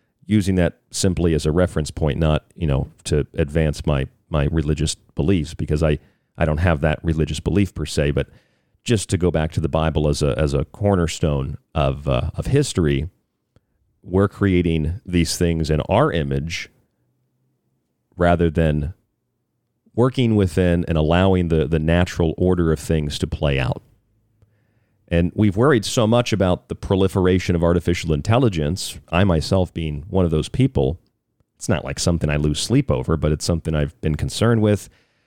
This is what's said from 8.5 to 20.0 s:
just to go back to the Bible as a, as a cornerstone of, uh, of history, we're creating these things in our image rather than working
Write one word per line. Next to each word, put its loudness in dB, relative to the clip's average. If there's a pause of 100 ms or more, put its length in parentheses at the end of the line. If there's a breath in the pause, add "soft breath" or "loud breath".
just -2
to 0
go 0
back 0
to -2
the 0
Bible 0
as -2
a, 0
as 0
a 0
cornerstone -2 (160)
of, -2
uh, -2
of -6
history, 0 (960)
we're 0
creating 0
these 0
things 0
in 0
our 0
image -4 (1500)
rather 2
than 0 (1000)
working 2